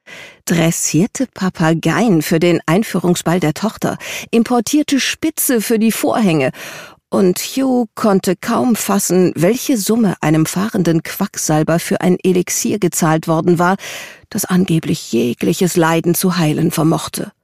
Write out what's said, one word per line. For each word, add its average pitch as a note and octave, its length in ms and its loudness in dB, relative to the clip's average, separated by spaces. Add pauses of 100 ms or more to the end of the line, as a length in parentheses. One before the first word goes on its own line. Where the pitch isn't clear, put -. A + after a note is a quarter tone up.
(440)
Dressierte E3+ 840 0
Papageien E3 920 0
für D#3+ 200 0
den E3+ 260 2
Einführungsball F3 720 0
der D#3 160 0
Tochter, - 420 -4 (360)
importierte B3 680 0
Spitze - 600 -2
für A3 180 0
die A3 140 2
Vorhänge. D#3+ 580 0 (600)
Und F#3 280 2
Hugh B3+ 460 0 (100)
konnte G3 400 2
kaum A#3 400 0
fassen, F#3 580 2
welche A#3 420 0
Summe G#3 440 0
einem D#3 260 2
fahrenden F3 560 0
Quacksalber D#3+ 800 -2
für - 200 -4
ein F3+ 220 2
Elixier F#3 560 0
gezahlt D#3+ 480 0
worden E3 320 2
war, F3+ 180 2 (540)
das - 140 -6
angeblich E3+ 680 0
jegliches A3 640 0
Leiden E3 380 2
zu F3+ 240 0
heilen D3+ 320 2
vermochte. E3 640 -2 (120)